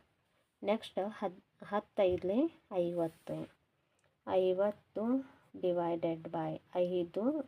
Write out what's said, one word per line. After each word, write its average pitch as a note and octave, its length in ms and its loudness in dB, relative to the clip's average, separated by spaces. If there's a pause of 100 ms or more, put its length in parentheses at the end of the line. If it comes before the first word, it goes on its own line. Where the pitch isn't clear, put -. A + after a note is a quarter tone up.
(600)
ನೆಕ್ಸ್ಟ್, G#3 380 -2 (220)
ಹದ್-, F#3+ 200 -4 (300)
ಹತ್ತೈದಲೆ G3 720 2 (440)
ಐವತ್ತು. E3 540 -4 (880)
ಐವತ್ತು F#3+ 760 0 (600)
divided E3+ 600 0 (100)
by D#3+ 160 -2 (360)
ಐದು F3+ 360 -2 (260)